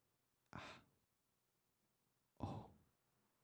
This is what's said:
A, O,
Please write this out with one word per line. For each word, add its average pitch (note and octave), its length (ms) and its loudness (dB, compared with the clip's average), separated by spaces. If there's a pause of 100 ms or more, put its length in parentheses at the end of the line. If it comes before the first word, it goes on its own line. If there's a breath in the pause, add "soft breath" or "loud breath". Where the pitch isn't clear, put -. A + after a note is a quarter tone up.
(540)
A, - 80 0 (1800 soft breath)
O, - 240 2 (760)